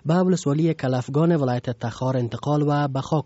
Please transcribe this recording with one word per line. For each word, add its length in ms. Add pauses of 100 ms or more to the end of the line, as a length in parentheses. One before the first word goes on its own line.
به 80
ولسوالی 600
کلفگان 640
ولایت 440
تخار 380
انتقال 500
و 200
به 140
خاک 240